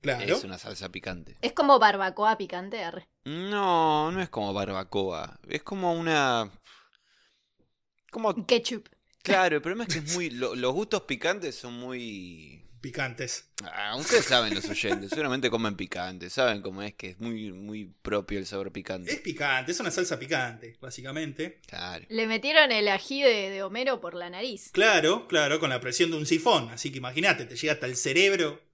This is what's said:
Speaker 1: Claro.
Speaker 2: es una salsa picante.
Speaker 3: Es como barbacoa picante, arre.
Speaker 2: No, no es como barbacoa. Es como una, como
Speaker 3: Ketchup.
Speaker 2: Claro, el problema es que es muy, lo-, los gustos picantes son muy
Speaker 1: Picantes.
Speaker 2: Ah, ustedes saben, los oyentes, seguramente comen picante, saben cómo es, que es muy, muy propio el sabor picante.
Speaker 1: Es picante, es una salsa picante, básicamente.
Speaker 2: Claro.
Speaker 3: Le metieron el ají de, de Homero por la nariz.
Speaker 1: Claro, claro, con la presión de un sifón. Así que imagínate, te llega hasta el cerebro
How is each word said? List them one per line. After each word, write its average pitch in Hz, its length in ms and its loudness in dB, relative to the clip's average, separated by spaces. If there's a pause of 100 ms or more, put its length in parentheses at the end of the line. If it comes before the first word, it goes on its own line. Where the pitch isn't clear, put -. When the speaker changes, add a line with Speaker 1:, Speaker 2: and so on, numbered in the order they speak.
Speaker 1:
Claro. 123 340 -2
Speaker 2:
es - 80 -4
una 92 140 -12
salsa 98 320 -12
picante. 92 520 -12
Speaker 3:
Es 254 100 -2
como 285 260 6
barbacoa 208 600 2
picante, 196 440 -8
arre. 170 240 -10 (180)
Speaker 2:
No, 165 840 2
no 185 120 -2
es - 80 -6
como 104 240 -2
barbacoa. 95 840 -4 (100)
Es - 140 -6
como 185 320 -2
una, 143 560 2 (1600)
como 214 360 0
Speaker 3:
Ketchup. 233 420 2 (340)
Speaker 2:
Claro, 185 340 6
el 143 60 0
problema 196 220 -4
es 185 80 -4
que 156 80 0
es 151 140 -4
muy, 175 160 -2
lo-, 120 240 -4
los 127 180 2
gustos 202 300 0
picantes 165 520 -2
son 120 200 -12
muy 98 920 -12 (140)
Speaker 1:
Picantes. 127 720 -8 (120)
Speaker 2:
Ah, 101 360 -6
ustedes 185 260 4
saben, 113 300 4
los 95 160 -4
oyentes, 98 400 -2
seguramente 135 400 0
comen 110 260 0
picante, 92 540 -8
saben 117 320 2
cómo 95 180 -10
es, 104 140 -10
que - 160 -12
es 90 100 -16
muy, 110 320 -8
muy 101 480 -12
propio 104 380 -2
el 95 80 -6
sabor 98 260 -6
picante. 95 400 -8
Speaker 1:
Es 294 80 -6
picante, 139 520 -2
es 175 80 -4
una 196 100 -4
salsa 175 280 -2
picante, 123 640 -6
básicamente. 139 840 -8
Speaker 2:
Claro. - 420 -10
Speaker 3:
Le 220 180 -2
metieron 269 460 4
el 214 160 2
ají 202 320 -2
de, 214 300 4
de 196 120 -6
Homero 233 380 -2
por 170 140 -10
la 175 160 -8
nariz. 208 420 -8
Speaker 1:
Claro, 196 560 6
claro, 151 320 4
con 151 80 2
la 127 120 0
presión 131 300 2
de 165 60 0
un 151 80 -2
sifón. 160 460 4
Así 117 200 -6
que 135 60 -10
imagínate, 131 480 0
te 120 120 -14
llega 151 180 0
hasta 151 100 -6
el 127 120 -4
cerebro 165 640 4 (120)